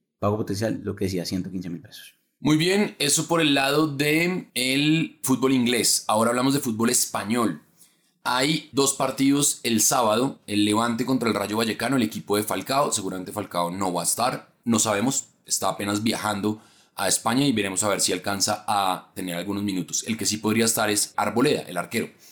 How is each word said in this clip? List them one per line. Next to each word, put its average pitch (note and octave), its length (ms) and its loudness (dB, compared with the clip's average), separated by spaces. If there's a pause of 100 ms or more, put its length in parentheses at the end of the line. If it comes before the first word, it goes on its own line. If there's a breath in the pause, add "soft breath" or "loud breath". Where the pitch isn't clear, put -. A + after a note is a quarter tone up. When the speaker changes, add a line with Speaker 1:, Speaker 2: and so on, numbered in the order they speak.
(200)
Speaker 1:
Pago G#2 160 0
potencial, G#2+ 480 -4
lo G2 140 -6
que G2 80 -2
decía, F2+ 200 -4
ciento F#2 240 -6
quince F2+ 200 -8
mil E2+ 120 -10
pesos. - 340 -20 (260)
Speaker 2:
Muy D3 160 4
bien, F#3+ 420 2
eso D3 300 0
por E3 100 2
el D3 160 4
lado C#3 320 2
de D3+ 640 0
el C#3+ 680 2
fútbol C3 300 2
inglés. A#2+ 560 2
Ahora A2 220 2
hablamos B2+ 220 2
de C#3+ 60 0
fútbol A#2 300 0
español. G#2+ 720 -2 (640 soft breath)
Hay C#3 480 0
dos C3+ 220 2
partidos C3+ 680 2
el A#2 160 0
sábado, B2 640 2
el G#2 200 2
Levante A2+ 400 0
contra A#2 240 0
el G2+ 60 0
Rayo G2+ 220 -2
Vallecano, A#2 380 -2
el C3 60 2
equipo G2+ 340 -2
de G#2 80 2
Falcao. C3+ 480 -2
Seguramente F#2 400 -6
Falcao F2+ 400 -4
no F#2+ 220 -2
va F2 80 -2
a E2 40 -6
estar, - 480 -2 (120)
no A#2 140 2
sabemos, A2 500 0 (160)
está - 240 -2
apenas G#2 340 -2
viajando G#2 560 -2 (360 loud breath)
a F#2+ 140 -4
España A#2+ 360 2
y C#3 60 4
veremos G2 320 -2
a G#2+ 60 0
ver F#2+ 100 0
si F2+ 140 0
alcanza G2 540 -2
a G2 480 -2
tener F#2 200 -6
algunos G2 280 -4
minutos. F#2 440 -4
El A2+ 100 -4
que G2+ 80 -6
sí G#2 120 0
podría A2 280 2
estar A2 240 0
es G#2 280 -2
Arboleda, A2 460 2
el F2 140 -10
arquero. F2 320 -4 (220 loud breath)